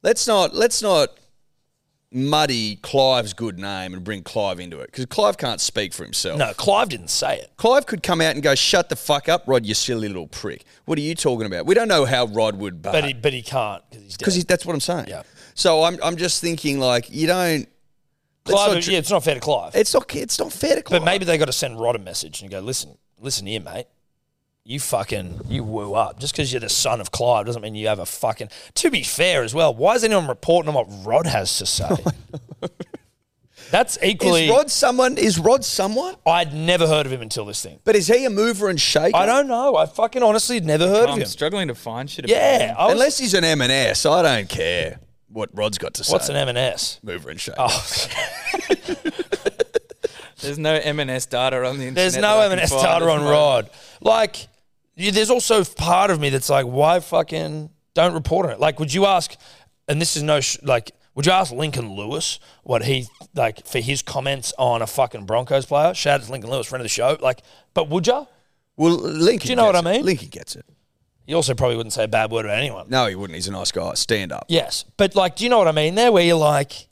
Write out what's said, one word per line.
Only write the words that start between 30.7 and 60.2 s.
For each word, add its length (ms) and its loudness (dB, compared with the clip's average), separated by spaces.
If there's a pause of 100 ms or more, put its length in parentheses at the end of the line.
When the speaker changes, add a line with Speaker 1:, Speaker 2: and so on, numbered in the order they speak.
Speaker 2:
on 40 -4
what 120 2 (180)
Rod 220 2
has 320 -2
to 80 -6
say? 240 -2
Speaker 1:
<laughs> 1800 -10
Speaker 2:
That's 320 2
equally 440 2
Speaker 1:
Is 40 4
Rod 200 6
someone? 480 2
Is 200 2
Rod 260 4
someone? 520 -2 (100)
Speaker 2:
I'd 260 2
never 340 2
heard 200 2
of 60 -6
him 100 -8
until 220 -8
this 180 -8
thing. 220 -14
Speaker 1:
But 120 4
is 120 4
he 160 4
a 60 2
mover 380 0
and 120 -2
shaker? 360 2
Speaker 2:
I 100 6
don't 220 4
know. 280 2
I 100 4
fucking 360 0
honestly 380 2
never 280 2
heard 200 6
of 60 -2
Speaker 3:
I'm 60 -2
Speaker 2:
him. 60 -2
Speaker 3:
struggling 420 -4
to 60 -6
find 360 -10
shit 140 -12
about 100 2
Speaker 2:
Yeah, 240 4 (120)
Speaker 3:
him. 80 -6
Speaker 2:
I 80 4
was 80 6
Speaker 1:
Unless 240 2
he's 160 -2
an 100 4
M 180 2
and 100 2
S, 340 2
I 160 4
don't 260 2
care 500 -4 (300)
what 240 -8
Rod's 260 -4
got 160 -8
to 100 -8
say. 80 0
Speaker 2:
What's 160 0
an 80 -4
M 120 0
and 100 -2
S? 440 -4
Speaker 1:
Mover 280 -10
and 100 -12
shaker. 180 -10
Speaker 2:
Oh. 280 0 (680)
<laughs> 220 -2 (1700)
Speaker 3:
There's 180 -6
no 160 2
M 260 -2
and 100 -4
S 160 -4
data 300 0
on 60 0 (160)
the 80 -6
internet 80 -8
Speaker 2:
There's 200 2
Speaker 3:
that 60 -2
Speaker 2:
no 200 4
Speaker 3:
I 20 6
can 40 6
Speaker 2:
M 60 0
and 80 0
S 100 2
Speaker 3:
find 120 2
Speaker 2:
data 140 4
Speaker 3:
at 140 2
Speaker 2:
on 100 2
Speaker 3:
the 40 0
moment. 80 2
Speaker 2:
Rod. 380 4 (300)
Like, 480 2 (460)
you, 160 -2
there's 200 2
also 340 4
part 460 2
of 100 2
me 80 0
that's 220 -2
like, 160 2
why 340 2
fucking 720 -4 (240)
don't 200 4
report 320 0
on 60 -4
it? 80 -8
Like, 180 0
would 140 -4
you 140 4
ask, 300 0 (520)
and 120 0
this 160 -2
is 60 -4